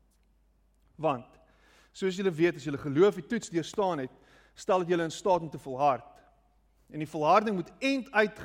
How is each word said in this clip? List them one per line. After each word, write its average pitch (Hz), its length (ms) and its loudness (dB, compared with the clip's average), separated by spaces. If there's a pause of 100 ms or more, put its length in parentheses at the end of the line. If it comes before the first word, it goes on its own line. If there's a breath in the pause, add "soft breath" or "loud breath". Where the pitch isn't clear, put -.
(1000)
Want, 135 400 -4 (520 soft breath)
soos 190 280 -4
julle 190 100 0
weet, 165 300 0
as 135 80 -8
julle 143 100 -6
geloof 170 380 4
die 180 100 -12
toets 226 240 -6
deurstaan 170 540 -2
het, 127 80 -12 (420 soft breath)
stel 185 300 0
dit 170 80 0
julle 170 160 0
in 156 60 -8
staat 180 260 0
om 160 100 -10
te 147 80 -14
volhard. 131 640 -2 (720)
En - 80 -10
die 151 100 -6
volharding 190 480 4
moet 175 220 -6
end 269 320 -2
uit 214 340 2